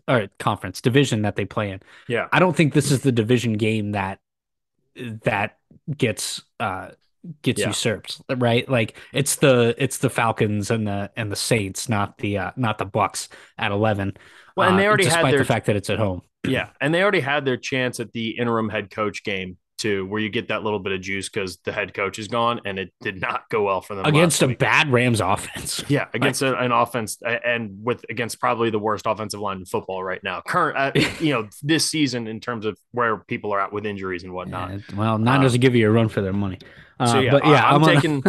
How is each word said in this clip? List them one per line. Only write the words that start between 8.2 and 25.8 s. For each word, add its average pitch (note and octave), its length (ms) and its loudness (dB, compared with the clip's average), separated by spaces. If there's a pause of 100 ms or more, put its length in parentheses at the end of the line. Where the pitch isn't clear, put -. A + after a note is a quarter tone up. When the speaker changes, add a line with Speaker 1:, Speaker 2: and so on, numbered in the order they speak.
Speaker 1:
right? A#2+ 320 2
Like, A#2+ 280 0 (160)
it's C#3+ 240 0
the, A#2+ 420 6
it's C3+ 180 -2
the C3+ 140 0
Falcons A2 580 0
and A2+ 160 0
the, G2+ 300 -4
and A2 160 -6
the G2 40 -4
Saints, G2+ 540 -2
not G2+ 300 -2
the, G2+ 180 -2
uh, F#2 180 -4
not A#2 220 -2
the G2 80 -4
Bucks G2 440 -2 (280)
at A2 140 -2
eleven, G2+ 440 0 (400)
Speaker 2:
Well, F#3 140 4
and F#3+ 80 4
they G3 80 4
Speaker 1:
uh, G#3 40 4
Speaker 2:
already G3+ 160 4
had - 80 2
Speaker 1:
despite D#3+ 180 4
Speaker 2:
their C#3 80 4
Speaker 1:
the - 60 2
fact A2+ 220 0
that A2 80 2
it's G2+ 140 -4
at G2 80 0
home. F#2+ 240 -2 (260)
Speaker 2:
Yeah, A#2+ 220 -2 (100)
and C#3+ 140 0
they F3 80 4
already G3 200 2
had C#3 220 0
their B2+ 140 0
chance B2+ 420 -2
at A2 120 -6
the A2+ 260 -6
interim A#2 320 0
head G2+ 220 -6
coach G#2 320 -4
game F#2+ 340 -6 (220)
too, G2 260 -2
where G#2 160 -4
you G#2+ 80 -2
get G2+ 200 -4
that G#2+ 140 -2
little G#2+ 140 -2
bit G2 160 -4
of F#2+ 80 -4
juice G2 260 -8
'cause F#2 380 -6
the G#2 60 -4
head G2 240 -6
coach G2 240 -4
is G#2+ 80 -10
gone, A#2 380 -2
and G2 120 -6
it F#2+ 240 -8
did G2 180 -6
not A#2+ 300 -6
go A2 140 0
well F#2+ 180 0
for - 140 -12
them F#2+ 100 -4
Speaker 1:
Against D#3 340 4
Speaker 2:
last E3+ 60 4
Speaker 1:
a - 40 2
Speaker 2:
week. A#2+ 100 -4
Speaker 1:
bad C3 320 4
Rams A#2+ 300 4
offense. - 640 -4